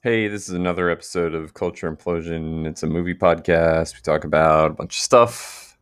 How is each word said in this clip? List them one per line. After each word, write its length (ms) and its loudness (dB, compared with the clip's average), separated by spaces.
Hey, 240 0
this 220 -10
is 40 -6
another 360 0
episode 440 -4
of 200 -8
Culture 360 -6
Implosion. 760 -6
It's 160 -8
a 40 -4
movie 280 -2
podcast. 800 2
We 80 -20
talk 220 0
about 480 4
a 20 -10
bunch 240 -10
of 40 -6
stuff. 800 0